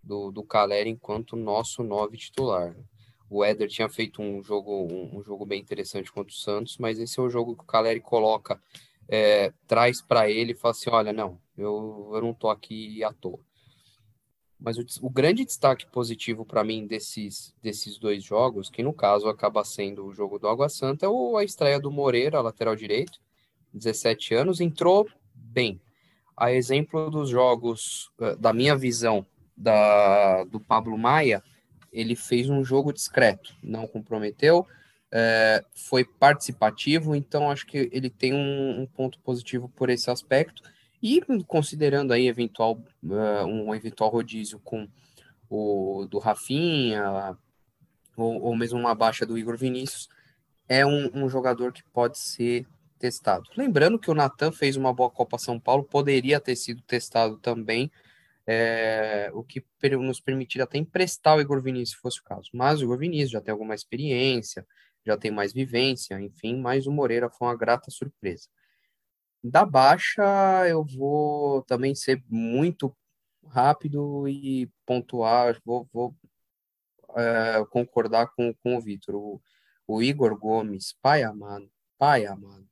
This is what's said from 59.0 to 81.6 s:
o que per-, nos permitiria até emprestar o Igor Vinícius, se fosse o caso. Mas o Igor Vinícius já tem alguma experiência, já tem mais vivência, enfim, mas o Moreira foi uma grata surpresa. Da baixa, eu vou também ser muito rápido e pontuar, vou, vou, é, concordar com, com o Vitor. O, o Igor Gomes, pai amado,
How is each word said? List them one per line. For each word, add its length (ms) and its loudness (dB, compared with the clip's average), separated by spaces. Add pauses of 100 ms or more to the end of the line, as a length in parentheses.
o 100 -10
que 200 -12 (160)
per-, 180 2
nos 240 -4
permitiria 440 -4
até 120 -6
emprestar 600 2
o 40 6
Igor 220 0
Vinícius, 340 -6
se 60 -20
fosse 180 -8
o 40 -20
caso. 280 -14
Mas 280 2
o 40 0
Igor 140 0
Vinícius 320 -2
já 100 -4
tem 120 -6
alguma 220 -6
experiência, 920 -4 (400)
já 100 2
tem 140 -4
mais 220 -2
vivência, 680 -2
enfim, 400 -8
mas 260 -2
o 60 -2
Moreira 380 0
foi 180 -4
uma 80 -2
grata 340 0
surpresa. 580 -10 (920)
Da 220 4
baixa, 1040 4
eu 160 2
vou 800 0
também 320 0
ser 340 -2
muito 640 -2 (520)
rápido 800 0
e 400 -4 (160)
pontuar, 800 0
vou, 260 -6
vou, 240 -6 (1040)
é, 540 2
concordar 560 0 (100)
com, 160 0 (100)
com 140 0
o 40 -2
Vitor. 340 -10
O, 260 -10 (460)
o 160 -2
Igor 340 2
Gomes, 640 -4
pai 220 4
amado, 480 -10 (260)